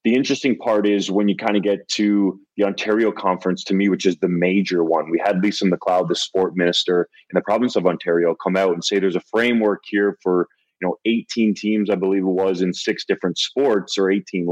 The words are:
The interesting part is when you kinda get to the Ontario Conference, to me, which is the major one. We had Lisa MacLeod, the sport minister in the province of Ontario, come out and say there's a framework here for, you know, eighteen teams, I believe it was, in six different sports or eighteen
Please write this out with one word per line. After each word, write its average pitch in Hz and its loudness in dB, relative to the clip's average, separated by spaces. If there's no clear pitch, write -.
The 113 4
interesting 135 0
part 104 0
is 101 2
when 101 2
you 95 2
kinda 104 0
get 101 -2
to 101 0
the 101 2
Ontario 107 0
Conference, 90 -2
to 98 -2
me, 98 2
which 92 0
is 90 2
the 92 0
major 90 0
one. 80 -2
We 82 0
had 95 0
Lisa 101 -2
MacLeod, 90 0
the 87 -2
sport 92 -2
minister 87 0
in - -14
the 92 2
province 117 -2
of 92 2
Ontario, 85 0
come 92 -2
out 95 2
and 85 -8
say 101 0
there's 92 0
a 87 0
framework 113 0
here 101 -2
for, 90 0
you 92 -4
know, 87 -4
eighteen 113 0
teams, 104 -2
I 104 2
believe 95 0
it 92 0
was, 95 0
in 90 0
six - -6
different 92 -2
sports 117 0
or 95 2
eighteen 95 -2